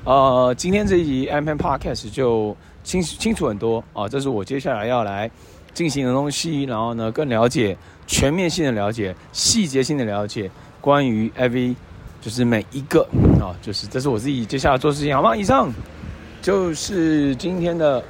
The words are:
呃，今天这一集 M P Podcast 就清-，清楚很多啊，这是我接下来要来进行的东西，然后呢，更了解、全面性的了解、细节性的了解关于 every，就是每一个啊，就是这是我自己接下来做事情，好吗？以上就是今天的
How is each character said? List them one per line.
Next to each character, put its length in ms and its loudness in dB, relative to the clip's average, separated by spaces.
呃， 520 4
今 160 -2
天 140 2
这 120 4
一 80 2
集 220 -2
M 180 -2
P 80 -2
Podcast 580 -4
就 440 0
清-， 180 -2
清 320 -2
楚 140 -2
很 100 -2
多 260 0
啊， 140 -4
这 120 -4
是 100 -2
我 160 -2
接 140 -4
下 160 -2
来 100 -4
要 180 0
来 260 -4
进 160 0
行 160 -2
的 80 2
东 160 0
西， 340 -4
然 160 -4
后 160 -2
呢， 160 -2
更 180 -2
了 180 4
解、 300 0
全 260 2
面 160 2
性 160 0
的 60 2
了 200 0
解、 240 -4
细 360 2
节 140 2
性 160 0
的 80 -2
了 200 -4
解 240 -8
关 260 4
于 300 0
every， 380 0
就 120 -10
是 120 0
每 280 2
一 100 -8
个 260 2
啊， 220 -4
就 100 -10
是 160 -8
这 120 -6
是 100 0
我 80 0
自 100 -4
己 180 -2
接 120 -6
下 140 4
来 60 4
做 140 2
事 120 -2
情， 120 0
好 60 2
吗？ 140 4
以 80 -4
上 280 2
就 320 2
是 640 0
今 220 -4
天 180 0
的 320 2